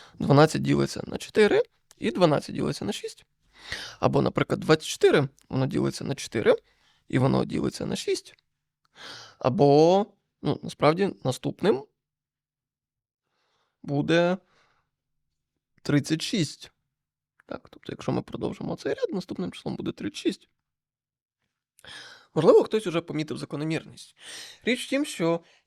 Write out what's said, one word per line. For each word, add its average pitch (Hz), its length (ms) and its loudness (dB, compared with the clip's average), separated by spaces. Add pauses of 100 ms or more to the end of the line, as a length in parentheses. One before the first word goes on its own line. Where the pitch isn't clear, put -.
(180)
Дванадцять 143 440 6
ділиться 139 440 0
на - 120 -8
чотири, - 440 2 (360)
і - 120 -4
дванадцять 170 440 0
ділиться - 300 -4
на 202 80 -4
шість. - 320 -12 (760)
Або, 139 220 2
наприклад, - 380 0
двадцять 156 280 2
чотири, 240 400 4 (200)
воно 131 180 -2
ділиться 135 380 -2
на 139 100 -4
чотири, - 420 0 (520)
і - 100 0
воно 131 260 2
ділиться - 420 -4
на - 100 -4
шість. - 380 -6 (1040)
Або, 151 680 6 (360)
ну, - 200 -2
насправді, 165 520 0 (100)
наступним 143 600 -2 (2000)
буде 165 560 0 (1400)
тридцять 147 400 0
шість. - 480 -4 (760)
Так, - 220 -14
тобто, - 240 -16
якщо - 200 -6
ми - 100 -2
продовжимо - 540 -8
цей - 180 -4
ряд, 523 180 -6
наступним 185 400 -8
числом - 240 -10
буде - 160 -6
тридцять - 260 -10
шість. - 300 -6 (1900)
Можливо, 185 280 6
хтось 214 240 -2
уже 165 140 -2
помітив 151 380 -6
закономірність. - 800 -8 (460)
Річ 247 240 -2
в - 20 -16
тім, 277 160 -2
що 170 360 -2 (260)